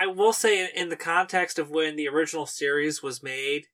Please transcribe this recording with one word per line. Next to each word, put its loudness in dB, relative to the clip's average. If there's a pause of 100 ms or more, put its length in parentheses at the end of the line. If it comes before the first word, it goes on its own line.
I 2
will 4
say, 4
in, -4
in -2
the -4
context 0
of -4
when 0
the -2
original 0
series 0
was -8
made -4